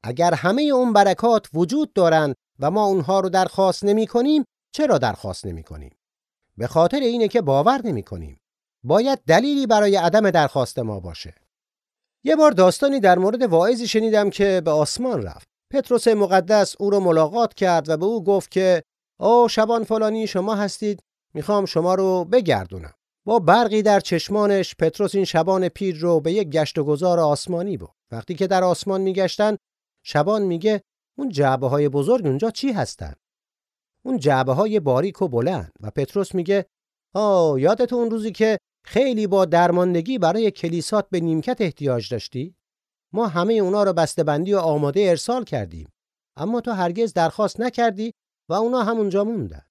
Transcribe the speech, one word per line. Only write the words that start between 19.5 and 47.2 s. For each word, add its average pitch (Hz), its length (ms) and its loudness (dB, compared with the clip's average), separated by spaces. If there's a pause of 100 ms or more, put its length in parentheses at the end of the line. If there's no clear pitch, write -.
فلانی 220 420 -2
شما 196 280 -4
هستید، 202 480 -4 (320)
می‌خوام 196 320 -2
شما 180 280 0
رو 185 300 0
بگردونم.» 110 720 -2 (320)
با 226 120 2
برقی 214 440 4
در 202 180 4
چشمانش 196 720 -2
پتروس 180 400 -2
این 196 100 0
شبان 180 440 0
پیر 185 280 -4
رو 165 240 2
به 160 120 -4
یک 196 160 -2
گشت 151 300 -2
و 147 60 -2
گذار 170 360 0
آسمانی 170 560 -2
برد. 87 180 -16 (160)
وقتی 113 240 -12
که 190 120 -2
در 185 180 2
آسمان 190 360 -2
می‌گشتن، 190 560 0 (480)
شبان 208 380 0
میگه 196 400 0 (360)
«اون 277 100 -4
جعبه‌های 139 600 0
بزرگ 160 380 0
اونجا 147 240 -2
چی 269 220 -4
هستن؟ 123 420 -6 (880)
اون 254 140 -4
جعبه‌های 143 600 0
باریک 147 420 -2
و 185 60 -2
بلند.» 120 520 -4
و 107 100 -12
پتروس 185 440 -6
میگه 190 320 -2 (480)
«آ، 185 440 2
یادت 226 340 2
اون 240 180 -2
روزی 220 220 -4
که 220 260 0 (260)
خیلی 226 420 0
با 190 180 2
درماندگی 175 760 2
برای 196 320 2
کلیسات 175 600 -4
به 180 100 -2
نیمکت 165 400 -2
احتیاج 135 520 -4
داشتی؟ 123 440 -10 (560)
ما 220 140 -2
همهٔ 180 280 0
اونا 208 280 2
رو 196 100 2
بسته‌بندی 160 600 0
و 196 40 2
آماده 151 420 0
ارسال 202 440 0
کردیم، 85 480 -8 (440)
اما 226 240 -4
تو 240 100 -8
هرگز 185 420 -2
درخواست 180 480 -2